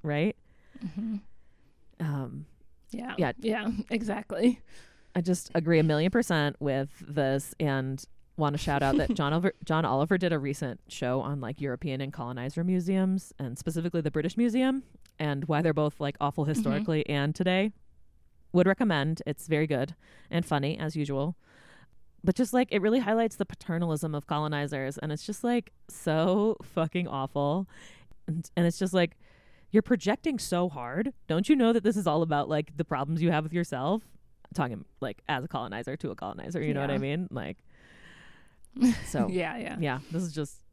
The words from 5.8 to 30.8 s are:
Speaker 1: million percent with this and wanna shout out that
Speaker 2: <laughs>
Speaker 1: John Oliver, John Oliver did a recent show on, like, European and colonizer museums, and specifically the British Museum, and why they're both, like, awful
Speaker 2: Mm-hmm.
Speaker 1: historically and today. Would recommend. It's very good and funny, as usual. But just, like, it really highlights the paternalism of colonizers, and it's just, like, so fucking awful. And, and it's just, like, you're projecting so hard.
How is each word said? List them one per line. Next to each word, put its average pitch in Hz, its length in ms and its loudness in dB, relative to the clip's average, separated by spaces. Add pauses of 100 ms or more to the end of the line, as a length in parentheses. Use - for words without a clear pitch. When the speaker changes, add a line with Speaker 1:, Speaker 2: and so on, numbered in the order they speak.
Speaker 1:
million 160 280 4
percent 165 500 2
with 139 300 -2 (160)
this 139 520 0
and 135 440 0 (340)
wanna 147 220 0
shout 143 240 0
out 139 140 4
that 156 160 2
Speaker 2:
<laughs> - 20 2
Speaker 1:
John 147 180 2
Oliver, 175 200 2 (120)
John 160 200 2
Oliver 143 320 2
did 175 160 2
a 156 60 0
recent 139 500 -4
show 127 320 -2
on, 143 200 -4
like, 127 200 -8
European 135 400 -4
and 139 120 -6
colonizer 127 520 -6
museums, 185 760 2
and 131 200 -6
specifically 165 420 -2
the 151 100 0
British 151 280 -2
Museum, 254 440 2 (360)
and 143 260 0
why 147 160 2
they're 165 140 4
both, 151 260 0
like, 143 200 -2
awful 143 240 0
Speaker 2:
Mm-hmm. 147 100 0
Speaker 1:
historically 156 540 0
and 143 260 0
today. 190 380 2 (800)
Would 175 140 8
recommend. 165 600 2
It's - 200 -6
very 156 200 2
good 143 280 -2 (360)
and 170 160 0
funny, 143 320 0
as 156 180 -4
usual. 143 400 -2 (880)
But 185 100 4
just, - 200 0
like, 247 160 4
it 202 100 2
really 220 200 4
highlights 226 360 2
the 202 80 -2
paternalism 165 680 -2
of 147 120 -6
colonizers, 147 680 -2
and 151 160 -6
it's - 140 -6
just, 214 180 -6
like, 240 280 0 (160)
so 185 720 2
fucking 165 460 -2
awful. 143 600 0 (580)
And, 165 300 -4
and 175 100 4
it's 170 120 2
just, 185 160 -2
like, 175 240 2 (520)
you're 214 120 6
projecting 240 560 0
so 180 320 0
hard. 143 420 -4 (140)